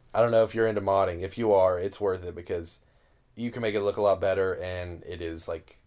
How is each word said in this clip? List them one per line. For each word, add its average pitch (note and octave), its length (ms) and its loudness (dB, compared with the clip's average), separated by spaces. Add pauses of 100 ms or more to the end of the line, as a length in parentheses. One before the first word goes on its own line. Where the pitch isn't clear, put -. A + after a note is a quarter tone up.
(140)
I G#2 80 2
don't A#2+ 80 4
know A2+ 140 6
if A2 100 -4
you're A2+ 140 2
into G#2 120 0
modding. F#2+ 420 2
If - 160 -6
you A2 140 4
are, F#2 260 6
it's G2 220 -6
worth F#2 240 -2
it F2 120 -10
because F2 440 -8 (560)
you A#2 140 -6
can A#2+ 120 -10
make G#2+ 120 -2
it G#2+ 80 0
look G2+ 140 0
a G#2+ 60 -2
lot G2 180 4
better, F#2+ 420 0
and F2+ 420 -8
it F2 160 -12
is, E2 280 -8
like, E2 280 -12 (100)